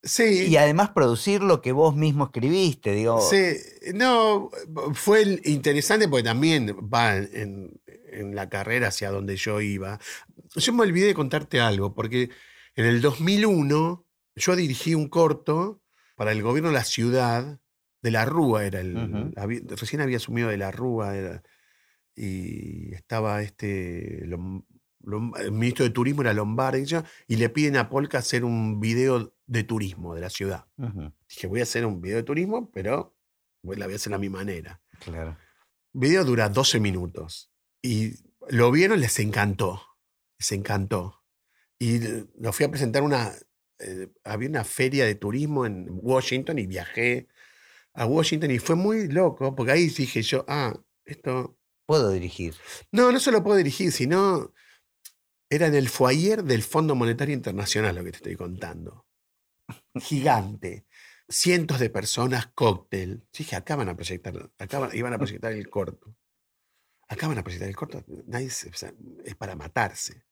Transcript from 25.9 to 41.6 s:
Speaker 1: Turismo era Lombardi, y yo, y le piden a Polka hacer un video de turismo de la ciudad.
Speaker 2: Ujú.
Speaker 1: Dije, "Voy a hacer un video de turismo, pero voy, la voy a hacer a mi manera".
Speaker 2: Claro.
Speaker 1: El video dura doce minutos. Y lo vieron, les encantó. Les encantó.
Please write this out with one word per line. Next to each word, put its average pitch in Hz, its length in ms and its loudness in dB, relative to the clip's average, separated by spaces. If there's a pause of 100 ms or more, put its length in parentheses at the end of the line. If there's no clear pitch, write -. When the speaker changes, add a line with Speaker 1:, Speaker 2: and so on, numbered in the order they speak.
Speaker 1:
Turismo 131 320 0
era 113 100 2
Lombardi, 123 500 0
y - 20 -4
yo, 160 180 -2 (240)
y 120 100 0
le 117 120 2
piden 147 280 2
a 117 120 2
Polka 139 300 -2
hacer 120 260 -2
un 110 360 0
video 120 540 0 (120)
de 113 180 -2
turismo 87 500 -6
de 85 60 -8
la 90 100 -8
ciudad. 98 360 -6 (100)
Speaker 2:
Ujú. 95 360 -8 (160)
Speaker 1:
Dije, - 180 -12
"Voy 101 140 -4
a 120 40 0
hacer 117 220 -2
un 98 140 -4
video 95 180 -6
de 117 60 -2
turismo, 190 460 -4
pero 110 460 -6 (460)
voy, 95 140 -8
la 98 100 -8
voy 95 80 -8
a - 20 -8
hacer 104 180 -6
a 95 40 -4
mi 98 100 -4
manera". 92 520 -8 (180)
Speaker 2:
Claro. 80 380 -10 (580)
Speaker 1:
El 131 60 -6
video 165 240 4
dura 117 240 4
doce 120 320 2
minutos. 90 680 -4 (320)
Y 110 320 -2 (340)
lo 120 220 6
vieron, 180 300 4
les 117 200 0
encantó. 101 600 0 (560)
Les - 140 -4
encantó. 98 680 -4 (560)